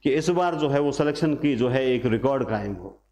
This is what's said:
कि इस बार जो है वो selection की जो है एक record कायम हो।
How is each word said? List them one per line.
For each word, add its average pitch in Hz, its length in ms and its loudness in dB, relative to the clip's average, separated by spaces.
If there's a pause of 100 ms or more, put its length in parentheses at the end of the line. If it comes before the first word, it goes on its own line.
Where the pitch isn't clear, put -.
कि 147 80 0
इस 156 180 0
बार 175 260 0
जो 151 140 0
है 139 120 2
वो 143 120 0
selection 151 420 0
की 143 220 0
जो 123 120 2
है 131 180 0
एक 127 200 0
record 123 380 0
कायम 101 280 -4
हो। 92 400 -14